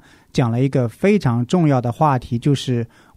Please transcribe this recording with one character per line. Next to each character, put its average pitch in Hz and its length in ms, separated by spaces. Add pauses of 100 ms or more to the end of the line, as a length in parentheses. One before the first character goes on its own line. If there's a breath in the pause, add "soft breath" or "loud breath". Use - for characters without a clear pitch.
(320 soft breath)
讲 123 180
了 120 140
一 139 60
个 131 180
非 196 320
常 120 260
重 175 220
要 135 140
的 120 100
话 143 260
题， 117 220
就 143 160
是 120 320 (300 soft breath)